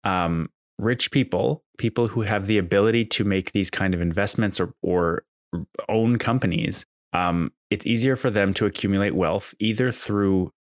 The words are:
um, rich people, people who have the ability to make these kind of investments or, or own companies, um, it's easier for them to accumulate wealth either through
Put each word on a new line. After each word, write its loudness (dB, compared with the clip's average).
um, 0
rich 0
people, 0
people 0
who -2
have -2
the 2
ability 2
to 0
make 0
these 0
kind 0
of -2
investments 0
or, -4
or 0
own 2
companies, 0
um, 0
it's -2
easier 2
for -2
them 2
to 0
accumulate 0
wealth -2
either 0
through 0